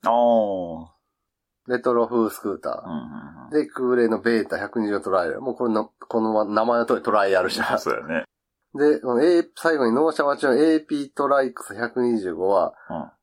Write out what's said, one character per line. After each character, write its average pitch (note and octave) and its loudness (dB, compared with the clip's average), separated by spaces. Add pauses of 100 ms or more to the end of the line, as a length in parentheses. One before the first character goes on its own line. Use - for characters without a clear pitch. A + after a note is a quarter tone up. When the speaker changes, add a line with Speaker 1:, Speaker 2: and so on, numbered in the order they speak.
Speaker 1:
あ A2 0
ー。 G2+ 0 (720)
Speaker 2:
レ B2 -2
ト B2 0
ロ A#2 2
風 A2+ 2
ス - -14
ク G2 -4
ー - -10
タ - -8
ー。 - -14
Speaker 1:
う - -
ん - -12
う D#2+ -8
ん - -14
う - -20
ん。 - -18
Speaker 2:
で、 D3+ 0
空 B2 -2
冷 A#2+ 4
の A2 0
ベ A#2 0
ー G2 -2
タ - -6
百 G#2 -4
二 G#2+ -2
十 G2+ -2
ト F#2+ -6
ラ F#2 2
イ E2 -2
ア - -6
ル。 - -8
も B2+ -6
う - -10
こ B2 -2
れ A2 0
の、 G#2+ -2 (200)
こ A2+ 0
の A2 0
名 G#2+ 0
前 A#2+ 2
の A#2 0
通 A#2+ 0
り A#2+ -2
ト A#2 -4
ラ G2+ 4
イ F#2+ 2
ア F#2 2
ル F#2 0
車。 A2+ -2
Speaker 1:
そ - -4
う A#1+ 0
や - -10
ね。 D#2+ -4 (500)
Speaker 2:
で、 D3 2
こ B2 -2
の C3 2
A、 E3+ 2
最 E3 0
後 C3 2
に A2+ 2
納 D3+ 2
車 D3+ 0
待 C#3 -2
ち - -8
の C3 4
エ D#3 4
ー D#3 0
ピ C#3+ -4
ー C3+ -14
ト C#3 0
ラ C#3 2
イ A#2+ -4
ク - -14
ス - -14
百 A#2 -4
二 A#2+ 2
十 F#2 -4
五 F2+ -2
は、 F#2+ 2 (160)
Speaker 1:
う - -8
ん。 D#2+ -10 (120)